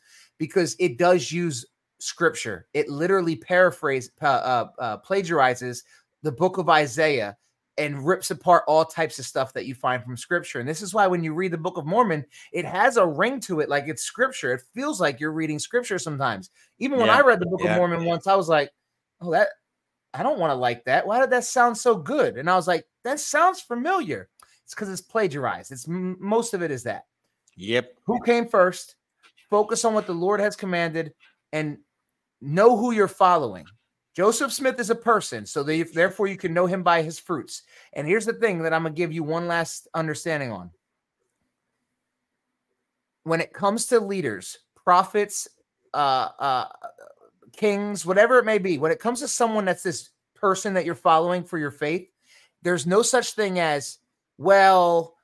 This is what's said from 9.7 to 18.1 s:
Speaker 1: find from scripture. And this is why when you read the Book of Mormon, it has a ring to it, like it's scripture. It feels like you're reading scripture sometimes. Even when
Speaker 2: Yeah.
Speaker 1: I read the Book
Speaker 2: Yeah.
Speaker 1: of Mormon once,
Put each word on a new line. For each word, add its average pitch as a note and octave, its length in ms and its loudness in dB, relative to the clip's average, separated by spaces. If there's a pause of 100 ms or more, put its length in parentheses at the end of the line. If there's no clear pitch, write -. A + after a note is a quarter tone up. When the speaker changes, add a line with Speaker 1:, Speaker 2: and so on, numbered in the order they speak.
Speaker 1:
find B2+ 280 -2
from A#2+ 140 -12
scripture. E3 420 -6
And A#2+ 80 -6
this D#3+ 140 -8
is F#3+ 140 -8
why G#3 120 4
when F3+ 160 0
you D#3 120 -4
read F#3 160 -4
the E3+ 60 -6
Book F3+ 200 -6
of D3 80 -8
Mormon, F3 400 0 (260)
it E3 140 -4
has A#3 320 2
a G3 80 6
ring F#3+ 360 0
to E3+ 180 -4
it, D3 100 0
like C#3+ 180 -2
it's D3+ 140 -6
scripture. B3 500 -2
It B2+ 120 -4 (100)
feels C4+ 260 -4
like C#3+ 200 -2
you're D#3 120 -4
reading D#3 280 -4
scripture A#3 400 -4
sometimes. C3+ 500 -4 (300)
Even C4+ 200 -2
when A3+ 100 4
Speaker 2:
Yeah. B3 80 6
Speaker 1:
I C#4+ 40 8
read A#3+ 180 6
the F3 60 -2
Book F3+ 180 -4
Speaker 2:
Yeah. G#3 100 2
Speaker 1:
of - 40 4
Mormon F3 260 0
once, E3+ 240 -2